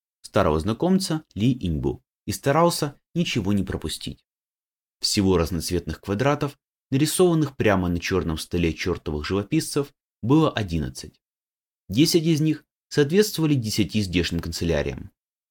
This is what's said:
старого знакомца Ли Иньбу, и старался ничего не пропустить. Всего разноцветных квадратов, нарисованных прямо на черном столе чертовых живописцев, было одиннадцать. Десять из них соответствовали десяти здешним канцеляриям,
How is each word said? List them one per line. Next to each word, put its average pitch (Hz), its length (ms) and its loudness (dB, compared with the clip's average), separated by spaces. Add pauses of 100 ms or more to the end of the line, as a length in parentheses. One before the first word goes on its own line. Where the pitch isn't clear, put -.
(220)
старого 85 360 2
знакомца 160 680 0 (100)
Ли 113 260 2
Иньбу, 71 420 -2 (240)
и 101 60 -4
старался 151 680 0 (160)
ничего 110 380 -2
не 98 120 2
пропустить. - 600 -8 (760)
Всего 95 360 2
разноцветных 82 640 -2
квадратов, 135 580 -2 (320)
нарисованных 156 680 2
прямо 98 320 2
на 87 120 0
черном 82 380 -2
столе 85 340 0
чертовых 78 540 -4
живописцев, 139 680 -2 (300)
было 143 280 4
одиннадцать. 82 720 -6 (680)
Десять 156 340 4
из 160 160 2
них 156 240 -2 (240)
соответствовали 160 680 2
десяти 107 460 0
здешним 87 400 0
канцеляриям, 80 680 -4 (400)